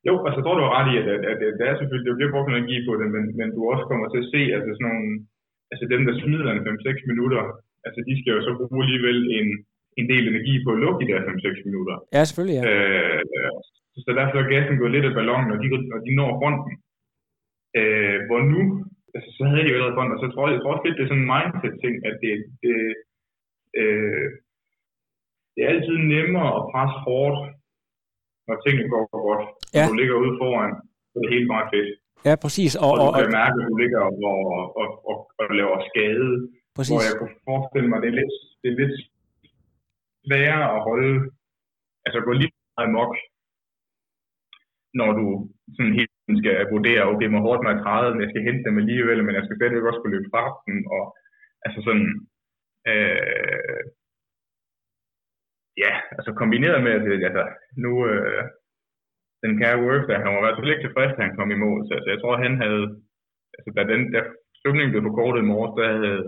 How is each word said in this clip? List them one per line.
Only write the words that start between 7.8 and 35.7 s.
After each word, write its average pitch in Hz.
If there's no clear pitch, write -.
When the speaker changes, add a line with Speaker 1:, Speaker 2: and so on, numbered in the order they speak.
Speaker 1:
altså, 117
de 131
skal 120
jo 107
så 123
bruge 131
alligevel 123
en, 107
en 120
del 123
energi 113
på 120
at 113
lukke 180
de 107
der 95
fem-seks 95
minutter. 95
Speaker 2:
Ja, 143
selvfølgelig, 175
ja. 123
Speaker 1:
Øh, 92
så, -
så 131
derfor 139
er 131
gassen 139
gået 120
lidt 139
af 110
ballonen, 120
når 107
de, 135
når 110
de 131
når 131
fronten. 147
Øh, 107
hvor 120
nu, 185
altså, -
så 135
havde 151
de 151
jo 123
allerede 127
fronten, 120
og 117
så 135
tror 139
jeg, 147
jeg 120
tror -
også -
lidt, 170
det 135
er 143
sådan 135
en 127
mindset-ting, 147
at 113
det, 107
det, 120
øh, 104
det 120
er 127
altid 165
nemmere 165
at -
presse 135
hårdt, 143
når 113
tingene 131
går 110
godt. 107
Speaker 2:
Ja. 151
Speaker 1:
Når 156
du 110
ligger 123
ude 127
foran, 117
så -
er -
det 120
hele 120
bare 110
fedt. 104
Speaker 2:
Ja, 151
præcis. 160
Og, 139
Speaker 1:
Og -
du 139
Speaker 2:
og, -
Speaker 1:
kan 131
Speaker 2:
og 110
Speaker 1:
mærke, 123
at 113
du 110
ligger 123
og, 95
og, 95
og, 104
og, 101
og 107
laver 95